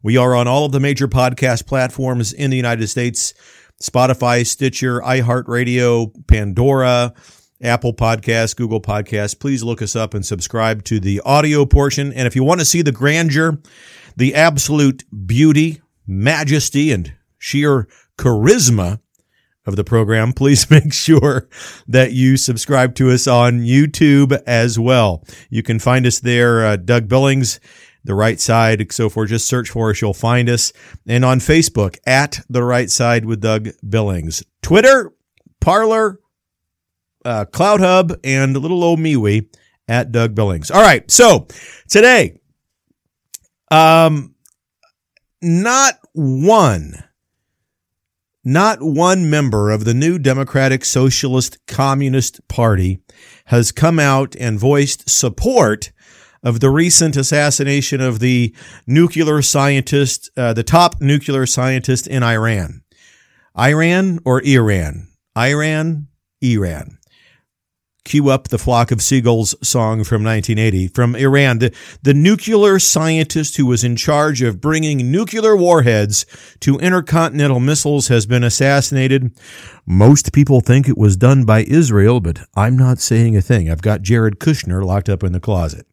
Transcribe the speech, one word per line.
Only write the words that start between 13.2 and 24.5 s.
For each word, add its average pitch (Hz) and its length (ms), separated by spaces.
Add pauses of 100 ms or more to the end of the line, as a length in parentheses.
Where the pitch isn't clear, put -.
the 127 180
absolute 147 720 (200)
beauty, 151 560 (240)
majesty, 143 840
and 85 220 (260)
sheer 143 480 (300)
charisma 117 800 (680)
of 98 80
the 101 80
program, 113 500
please 135 380
<laughs> - 0
make 156 200
sure 139 560 (400)
that 127 240
you 131 240
subscribe 127 600
to 131 160
us 120 160
on 120 320
YouTube 139 880
as 117 320